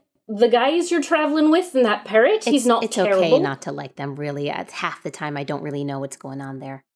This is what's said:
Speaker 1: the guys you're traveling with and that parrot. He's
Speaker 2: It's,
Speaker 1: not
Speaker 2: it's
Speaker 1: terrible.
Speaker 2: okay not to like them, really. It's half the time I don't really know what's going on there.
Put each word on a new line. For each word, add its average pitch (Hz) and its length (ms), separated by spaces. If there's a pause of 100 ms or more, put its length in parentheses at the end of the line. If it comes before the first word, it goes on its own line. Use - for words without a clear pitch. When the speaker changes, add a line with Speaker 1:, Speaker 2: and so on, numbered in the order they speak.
(280)
Speaker 1:
the 220 200
guys 277 420
you're 339 120
traveling 302 480
with 349 240
and 254 100
that 208 200
parrot. 254 400
He's 247 180
Speaker 2:
It's, 226 40
Speaker 1:
not 233 180
Speaker 2:
it's 220 100
Speaker 1:
terrible. 190 300
Speaker 2:
okay 165 160
not 135 220
to 143 100
like 143 240
them, 139 200
really. 143 320
It's - 240
half - 300
the 156 80
time 147 260
I 143 80
don't 143 180
really 143 220
know 139 160
what's 135 160
going 139 240
on 135 200
there. 135 240 (120)